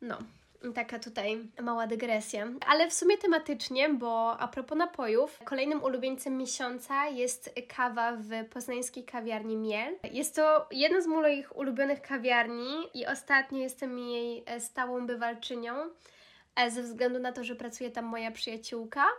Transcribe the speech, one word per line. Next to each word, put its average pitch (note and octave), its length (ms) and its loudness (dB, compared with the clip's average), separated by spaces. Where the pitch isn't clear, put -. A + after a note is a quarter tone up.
no. A#3+ 160 -6
Taka A#3 240 -4
tutaj A3 500 -4
mała A#3 240 0
dygresja. A3 640 0
Ale D#4+ 240 8
w - 40 -4
sumie G4+ 240 6
tematycznie, D#4 680 2
bo A#3 500 2
a A#3+ 100 0
propos C4 300 -4
napojów, C#4 640 2
kolejnym C#4+ 380 0
ulubieńcem C4 540 0
miesiąca C4 720 -2
jest B3 460 -4
kawa A#3+ 400 0
w A3 340 -6
poznańskiej B3 540 -6
kawiarni A3 520 -4
Miel. A3 380 -2
Jest D4 240 -4
to D#4 340 6
jedna D#4+ 300 4
z E4+ 60 2
moich D4+ 500 2
ulubionych C#4 460 0
kawiarni A#3+ 720 0
i B3 120 -6
ostatnio C4+ 520 2
jestem C4 400 -4
jej, A#3+ 480 -4
e, A#3 140 -6
stałą B3 460 -4
bywalczynią, A#3 680 -4
e, A#3+ 140 4
ze A#3+ 120 -4
względu B3 360 0
na B3 140 -2
to, B3 120 -6
że A#3+ 120 -6
pracuje A#3+ 340 -10
tam A#3 140 -6
moja A3+ 260 -6
przyjaciółka A3+ 760 -2